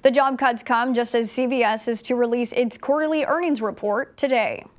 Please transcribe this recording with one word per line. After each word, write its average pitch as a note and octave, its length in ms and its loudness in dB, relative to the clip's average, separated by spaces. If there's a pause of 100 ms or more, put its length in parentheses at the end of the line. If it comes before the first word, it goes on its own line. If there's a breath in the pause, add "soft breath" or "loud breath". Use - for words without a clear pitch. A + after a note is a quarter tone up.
The C4+ 100 4
job C4+ 260 2
cuts B3 240 0
come B3 320 0
just A#3 200 0
as A#3 160 0
C B3+ 140 0
V B3 180 0
S A3 260 0
is A3+ 140 -2
to B3+ 120 -2
release A#3+ 380 0
its A#3+ 260 -2
quarterly D4+ 460 0
earnings D4+ 360 0
report G#3 560 -4
today. A#3 480 0 (140)